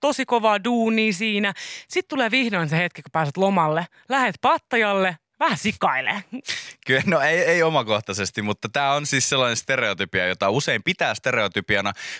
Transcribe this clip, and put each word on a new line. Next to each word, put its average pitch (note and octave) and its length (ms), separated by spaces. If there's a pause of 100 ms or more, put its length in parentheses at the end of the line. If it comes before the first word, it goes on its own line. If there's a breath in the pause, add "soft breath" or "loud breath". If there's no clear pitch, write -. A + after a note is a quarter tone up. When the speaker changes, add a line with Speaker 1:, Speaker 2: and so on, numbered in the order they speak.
Speaker 1:
tosi C#4 260
kovaa G#3+ 380
duunia A3+ 480
siinä, G3+ 400 (360 loud breath)
sit - 200
tulee B3+ 220
vihdoin G#3 380
se D#3+ 100
hetki, F3 240
kun - 100
pääset D#3 240
lomalle, F3 500 (220 soft breath)
lähet B3 320
Pattajalle, G#3 760 (240)
vähän C#4 180
sikailee. D#3+ 640 (640 loud breath)
Speaker 2:
Kyllä, C3+ 200
no E3 140
ei, D#3 200
ei E3+ 220
omakohtaisesti, G#2+ 800
mutta G#2 260
tää C#3 240
on D3 140
siis C3 220
sellainen B2 280
stereotypia, G2 680
jota F#2 240
usein A#2+ 320
pitää E3 320
stereotypiana, G2+ 760 (280 loud breath)